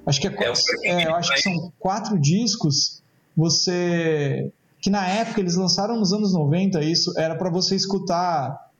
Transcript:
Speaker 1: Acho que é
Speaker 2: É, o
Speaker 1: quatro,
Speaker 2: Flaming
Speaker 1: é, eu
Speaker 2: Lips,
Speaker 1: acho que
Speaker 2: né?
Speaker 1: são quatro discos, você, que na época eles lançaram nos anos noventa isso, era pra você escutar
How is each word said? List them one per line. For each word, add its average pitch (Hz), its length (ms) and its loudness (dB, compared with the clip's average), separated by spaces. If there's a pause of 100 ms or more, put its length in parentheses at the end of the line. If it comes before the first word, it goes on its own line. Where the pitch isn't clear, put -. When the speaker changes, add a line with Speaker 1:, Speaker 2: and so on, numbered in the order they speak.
Speaker 1:
Acho - 160 0
que 202 80 -2
é 196 40 -2
Speaker 2:
É, - 20 -10
o - 40 -10
Speaker 1:
quatro, - 260 0
Speaker 2:
Flaming - 240 -2
Speaker 1:
é, 175 60 2
eu 175 40 2
Speaker 2:
Lips, 160 160 2
Speaker 1:
acho 175 300 0
que 196 60 0
Speaker 2:
né? 180 60 0
Speaker 1:
são 156 220 -6
quatro 202 420 0
discos, 165 840 2 (340)
você, 160 1120 0 (300)
que - 80 0
na 196 180 0
época 220 340 0
eles 175 140 0
lançaram 196 440 0
nos 190 120 2
anos 208 220 0
noventa 170 480 2
isso, 170 360 0
era 160 180 0
pra 185 160 -4
você 185 240 0
escutar 175 840 -2 (200)